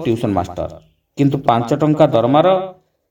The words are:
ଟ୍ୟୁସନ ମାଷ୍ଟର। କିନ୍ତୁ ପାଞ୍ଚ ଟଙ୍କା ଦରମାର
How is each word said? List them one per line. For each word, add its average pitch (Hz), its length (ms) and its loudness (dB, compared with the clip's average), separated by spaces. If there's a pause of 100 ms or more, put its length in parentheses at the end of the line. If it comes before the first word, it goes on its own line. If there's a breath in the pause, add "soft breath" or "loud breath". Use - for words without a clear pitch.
ଟ୍ୟୁସନ 110 300 -4
ମାଷ୍ଟର। 90 380 -6 (480)
କିନ୍ତୁ 143 200 0
ପାଞ୍ଚ 117 360 0
ଟଙ୍କା 151 340 2
ଦରମାର 160 640 2 (380)